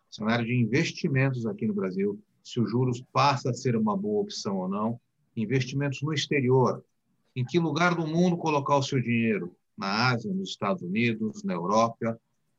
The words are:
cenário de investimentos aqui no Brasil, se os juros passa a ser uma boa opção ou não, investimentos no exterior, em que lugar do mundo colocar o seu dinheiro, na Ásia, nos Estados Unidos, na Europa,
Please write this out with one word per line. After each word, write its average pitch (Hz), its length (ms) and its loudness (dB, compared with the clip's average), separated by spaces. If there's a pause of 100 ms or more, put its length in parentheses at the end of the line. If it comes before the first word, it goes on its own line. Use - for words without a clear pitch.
(120)
cenário 113 340 -2
de 117 80 -2
investimentos 131 960 0
aqui 104 180 -4
no 107 80 0
Brasil, 98 480 -2 (220)
se - 160 -6
os 107 100 2
juros 123 420 0
passa 131 380 2
a 117 60 0
ser 120 200 0
uma 107 220 2
boa 104 240 0
opção 101 360 -4
ou 92 120 -4
não, 110 300 -4 (360)
investimentos 135 680 -2
no 156 100 -2
exterior, 127 720 2 (500)
em 127 80 -2
que 151 140 0
lugar 170 380 2
do 165 100 -2
mundo 170 320 2
colocar 143 400 2
o 135 60 2
seu 131 180 0
dinheiro, 113 540 0 (200)
na 107 360 0
Ásia, 104 200 -2
nos 95 180 -4
Estados 95 340 -4
Unidos, 110 600 -2
na 98 100 -2
Europa, 113 640 0 (440)